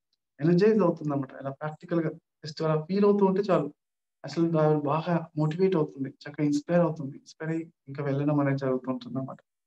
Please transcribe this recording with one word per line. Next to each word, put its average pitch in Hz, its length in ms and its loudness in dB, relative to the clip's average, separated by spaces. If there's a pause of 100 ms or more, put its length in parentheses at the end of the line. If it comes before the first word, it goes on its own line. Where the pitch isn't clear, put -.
(400)
energize 185 400 4
అవుతుందన్నమాట. 147 600 -2
ఇలా 135 100 -8
ప్రాక్టికల్‌గా 156 600 -4 (360)
just 156 180 -8
అలా 156 180 0
feel 202 220 0
అవుతూ 202 220 4
ఉంటే 190 140 2
చాలు. 165 340 0 (520)
astral 165 240 0
ట్రావెల్ 156 300 4
బాగా 160 560 -2
motivate 170 400 2
అవుతుంది, 143 320 -2
చక్కగా - 360 -8
inspire 147 360 2
అవుతుంది. 156 360 -2
Inspire - 340 -10
అయ్యి 165 220 -6 (160)
ఇంకా 139 160 -6
వెళ్ళడం 143 360 0
అనేది 139 180 0
జరుగుతూ 131 320 -2
ఉంటుందన్నమాట. 135 480 -8 (280)